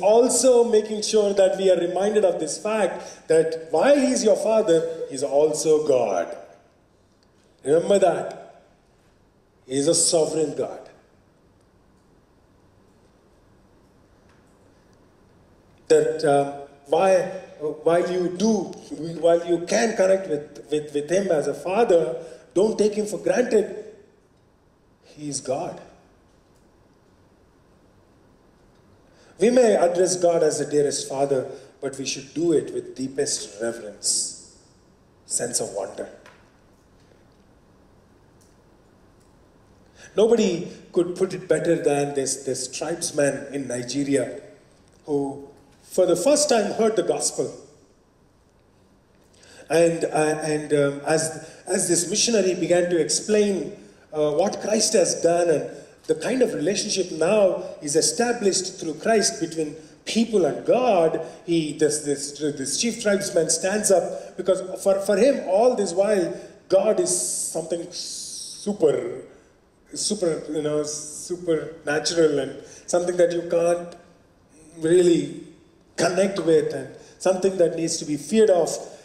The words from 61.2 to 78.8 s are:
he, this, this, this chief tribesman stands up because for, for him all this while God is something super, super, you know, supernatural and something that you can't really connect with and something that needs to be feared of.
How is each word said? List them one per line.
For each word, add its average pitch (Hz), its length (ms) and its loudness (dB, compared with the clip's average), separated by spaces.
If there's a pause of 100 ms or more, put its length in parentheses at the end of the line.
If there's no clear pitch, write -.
he, 160 280 -2
this, 147 260 0
this, - 400 -6
this 143 420 -4
chief 233 220 -4
tribesman 196 480 0
stands 202 400 0
up - 440 -2
because 185 240 0 (240)
for, 196 180 4
for 208 140 0
him - 320 2
all 226 280 4
this 190 180 -2
while 190 420 0 (320)
God 202 320 4
is - 160 0
something - 760 -6
super, - 1300 -4 (720)
super, 165 580 -4
you 156 120 -4
know, 151 180 -2
supernatural 156 1600 -2
and 131 240 -6 (240)
something 175 300 -2
that 170 140 4
you 170 160 -4
can't 170 480 0 (840)
really 165 640 4 (520)
connect 190 440 0
with 160 340 2
and - 160 -8 (300)
something 190 380 0
that 165 180 4
needs 160 220 -4
to - 80 -8
be 147 120 -4
feared 214 320 4
of. 170 200 4 (360)